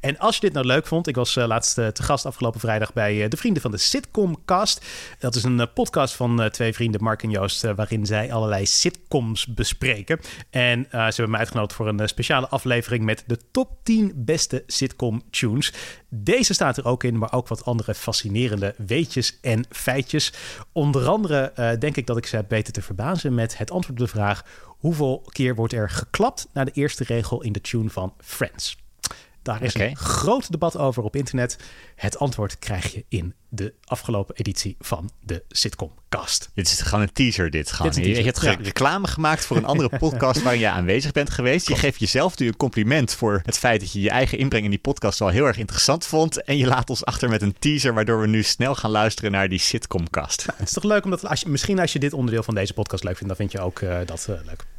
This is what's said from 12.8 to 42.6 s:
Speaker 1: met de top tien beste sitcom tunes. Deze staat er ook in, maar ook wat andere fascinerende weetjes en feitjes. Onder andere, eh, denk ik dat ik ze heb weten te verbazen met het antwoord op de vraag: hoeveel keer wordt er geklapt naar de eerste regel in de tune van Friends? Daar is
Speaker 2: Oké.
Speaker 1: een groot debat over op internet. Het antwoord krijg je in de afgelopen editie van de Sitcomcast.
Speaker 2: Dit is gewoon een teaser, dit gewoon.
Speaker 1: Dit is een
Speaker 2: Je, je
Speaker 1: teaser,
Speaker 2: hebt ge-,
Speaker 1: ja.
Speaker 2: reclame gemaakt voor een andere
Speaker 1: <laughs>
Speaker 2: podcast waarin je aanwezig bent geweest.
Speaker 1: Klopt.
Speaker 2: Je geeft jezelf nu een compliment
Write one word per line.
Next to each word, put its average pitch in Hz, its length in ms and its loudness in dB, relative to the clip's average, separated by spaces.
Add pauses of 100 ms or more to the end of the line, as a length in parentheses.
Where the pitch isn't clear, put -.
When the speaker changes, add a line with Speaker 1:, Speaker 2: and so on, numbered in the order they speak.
Speaker 1:
met 110 220 0
de 117 100 0 (140)
top - 320 0
tien 220 320 4
beste 131 520 -2
sitcom 123 600 -2
tunes. 123 440 0 (360)
Deze 175 440 2
staat 147 240 2
er 131 80 -4
ook 127 180 0
in, 120 140 2
maar 110 160 -2
ook 127 140 0
wat - 180 -6
andere 117 300 0
fascinerende 104 840 -2
weetjes 120 640 -2
en 117 280 0
feitjes. - 640 -2 (380)
Onder 139 360 2
andere, 156 480 2
eh, 117 140 2 (100)
denk 147 180 0
ik 127 100 -4
dat 117 100 0
ik 117 80 -4
ze - 100 -6
heb 107 140 -2
weten 110 240 0
te 98 80 -2
verbazen 131 540 -2
met 113 220 0
het 110 140 -4
antwoord 175 280 -4
op 123 60 2
de 113 60 -2
vraag: 101 320 0 (220)
hoeveel 147 680 -2
keer 127 240 0
wordt 113 180 0
er 107 160 0
geklapt - 640 -2
naar 135 120 0
de - 60 -4
eerste 143 320 -2
regel 117 380 -2
in 113 100 -4
de 104 100 -2
tune 113 280 -2
van 95 300 -6
Friends? - 580 -6 (640)
Daar 113 220 -4
is 120 120 0
Speaker 2:
Oké. 104 100 2
Speaker 1:
een 131 100 -2
groot - 560 0
debat 165 260 0
over 127 260 0
op 107 120 -4
internet. 127 420 -2 (380)
Het - 240 -4
antwoord 117 400 -2
krijg - 340 -4
je 101 160 -10
in 90 240 -4 (160)
de 104 240 -6 (100)
afgelopen 110 520 -4
editie 98 440 -4
van 82 320 -6 (120)
de 85 260 -6
Sitcomcast. - 1040 -4
Speaker 2:
Dit 92 140 0
is - 140 2
gewoon 104 200 2
een 98 120 2
teaser, 104 360 4
dit 73 220 -2
gewoon. 80 200 0
Speaker 1:
Dit 78 80 2
is 87 60 2
een 92 60 4
Speaker 2:
Je, 110 60 4
je 117 140 2
Speaker 1:
teaser, - 140 -2
Speaker 2:
hebt 127 120 2
ge-, 113 60 -8
Speaker 1:
ja. 98 40 -6
Speaker 2:
reclame 160 400 0
gemaakt 156 380 0
voor 123 120 2
een 113 80 2
andere 139 320 2
Speaker 1:
<laughs> - 0 -
Speaker 2:
podcast 143 460 2
waarin 123 180 4
je 107 80 4
aanwezig 95 420 2
bent 143 180 0
geweest. 139 360 2
Speaker 1:
Klopt. 135 160 0
Speaker 2:
Je 147 60 4
geeft 135 120 -2
jezelf 135 380 2
nu 127 100 2
een 110 100 0
compliment 123 560 2